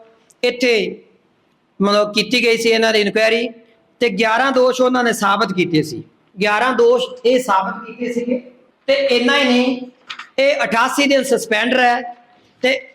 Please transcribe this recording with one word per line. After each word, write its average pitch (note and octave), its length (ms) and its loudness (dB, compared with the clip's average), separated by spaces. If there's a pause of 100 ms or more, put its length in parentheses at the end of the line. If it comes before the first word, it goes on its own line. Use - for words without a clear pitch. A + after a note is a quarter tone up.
(440)
ਇੱਥੇ A#3+ 560 -2 (840)
ਮਤਲਬ G#3 320 0
ਕੀਤੀ A#3 300 0
ਗਈ A#3 120 2
ਸੀ A3+ 120 0
ਇਹਨਾਂ A3 240 2
ਦੀ G#3+ 80 2
ਇਨਕੁਆਇਰੀ, A3 480 0 (520)
ਤੇ A#3+ 80 2
ਗਿਆਰਾਂ A3+ 440 0
ਦੋਸ਼ B3+ 280 2
ਉਹਨਾਂ B3+ 240 2
ਨੇ A#3 80 2
ਸਾਬਤ G3 400 0
ਕੀਤੇ D#3+ 300 0
ਸੀ। - 220 -12 (360)
ਗਿਆਰਾਂ G#3+ 320 0
ਦੋਸ਼ A#3+ 320 4 (220)
ਇਹ B3 160 4
ਸਾਬਤ F#3+ 440 -2
ਕੀਤੇ A#3+ 260 -8
ਸੀਗੇ। A#3+ 380 -6 (360)
ਤੇ C4+ 60 0
ਇੰਨਾ C4+ 460 0
ਹੀ C#4 60 0
ਨਹੀਂ, B3 360 0 (580)
ਇਹ C4+ 260 0
ਅਠਾਸੀ B3+ 420 0
ਦਿਨ C4+ 160 2
ਸਸਪੈਂਡ A3+ 520 -2
ਰਹੇ B3 280 2 (600)
ਤੇ C4 320 -2